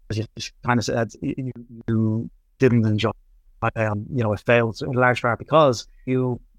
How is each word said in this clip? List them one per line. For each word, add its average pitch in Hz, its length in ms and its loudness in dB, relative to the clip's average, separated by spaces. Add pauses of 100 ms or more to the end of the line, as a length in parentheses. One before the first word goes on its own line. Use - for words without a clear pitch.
(100)
as 107 80 -4
you 107 60 -2 (400)
kind 123 140 0
of 104 60 -2
said, 117 360 -2
you, 139 320 -6 (360)
you 110 420 0 (280)
didn't 117 280 4
enjoy, 107 240 0 (640)
um, 107 380 -2
you 120 80 0
know, 107 100 0
it 95 140 -4
failed 117 340 2
in 147 120 -6
large 123 280 2
part 117 180 0
because 143 480 2 (200)
you, 127 340 -2 (180)